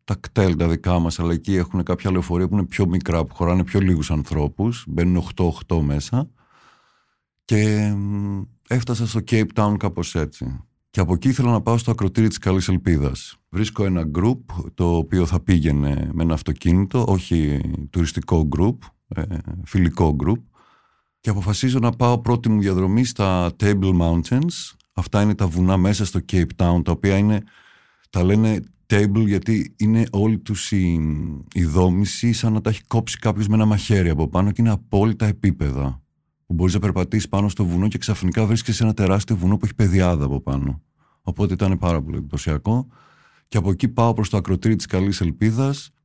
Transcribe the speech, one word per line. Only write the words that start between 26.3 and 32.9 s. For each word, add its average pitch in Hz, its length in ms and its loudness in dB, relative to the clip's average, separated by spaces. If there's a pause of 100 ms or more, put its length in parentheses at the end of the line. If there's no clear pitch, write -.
Cape 87 240 2
Town, 87 280 2
τα 90 80 -2
οποία 98 260 2
είναι, 104 260 2 (640)
τα 90 140 0
λένε 107 360 2 (300)
Table 104 360 4
γιατί 101 520 0
είναι 113 340 2
όλη 104 280 0
τους - 320 -8
η, 92 280 2 (540)
η 90 100 0
δόμηση 92 680 2
σαν 113 200 0
να 107 80 -2
τα - 80 -2
έχει - 180 -4
κόψει 113 300 -2